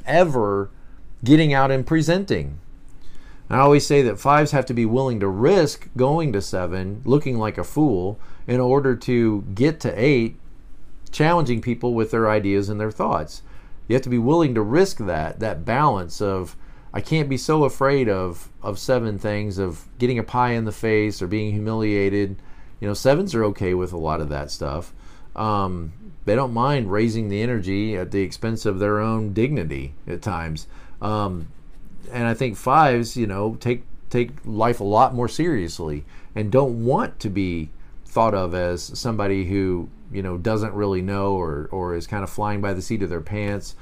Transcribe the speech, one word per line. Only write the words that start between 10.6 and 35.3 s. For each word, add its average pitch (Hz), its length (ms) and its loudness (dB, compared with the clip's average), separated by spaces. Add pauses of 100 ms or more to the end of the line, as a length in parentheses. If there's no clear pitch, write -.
challenging 151 500 4
people 120 340 0
with 110 160 0
their 113 180 4
ideas 101 400 2
and 104 100 -4
their 107 120 -2
thoughts. 95 500 -2 (460)
You 110 80 2
have 135 80 2
to 127 60 -4
be 123 100 2
willing 143 340 4
to 113 80 2
risk 151 360 2
that, 82 420 -2
that 92 260 -4
balance 110 560 0
of, 95 340 -2 (380)
I - 80 -4
can't 156 260 0
be 135 100 0
so 151 260 2
afraid 135 440 2
of, 92 420 -2 (120)
of 107 160 -4
seven 113 400 0
things, 104 400 -2
of 92 300 -4 (100)
getting 123 220 2
a 110 40 0
pie 123 280 0
in 117 140 0
the 107 60 -4
face 107 500 0
or 92 60 -4
being 107 240 -2
humiliated. 101 840 0 (420)
You 101 80 -4
know, 104 60 -2
sevens 160 400 2
are 113 120 2
okay 98 280 0
with 90 200 -2
a 87 40 -6
lot 78 240 -2
of 73 80 -2
that 71 220 -6
stuff. 76 420 -6 (420)
Um, 95 580 -2 (320)
they 104 100 4
don't 127 180 0
mind 120 380 2
raising 110 380 2
the 101 120 0
energy 107 540 0
at 90 160 -4
the 98 100 2
expense 110 440 -4
of 98 120 0
their 104 220 2
own 107 340 0
dignity 85 640 -2 (120)
at - 140 -8
times. 82 460 -4 (340)
Um, 101 460 -2 (640)
and 120 160 0
I 113 60 2
think 113 240 -2
fives, 127 580 4
you 117 120 0
know, 101 320 -2
take, 123 240 -2 (260)
take 120 220 0 (140)
life 113 340 0
a 107 40 -6
lot 107 300 4
more 120 140 0
seriously 85 800 -2 (300)